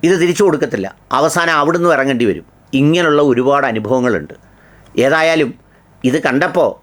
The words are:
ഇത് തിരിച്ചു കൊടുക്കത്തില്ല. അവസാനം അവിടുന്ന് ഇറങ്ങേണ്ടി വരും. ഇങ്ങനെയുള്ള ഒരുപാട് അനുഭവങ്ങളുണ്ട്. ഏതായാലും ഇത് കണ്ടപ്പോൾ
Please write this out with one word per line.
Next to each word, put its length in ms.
ഇത് 180
തിരിച്ചു 220
കൊടുക്കത്തില്ല. 520
അവസാനം 420
അവിടുന്ന് 360
ഇറങ്ങേണ്ടി 360
വരും. 200
ഇങ്ങനെയുള്ള 480
ഒരുപാട് 500
അനുഭവങ്ങളുണ്ട്. 640
ഏതായാലും 480
ഇത് 200
കണ്ടപ്പോൾ 460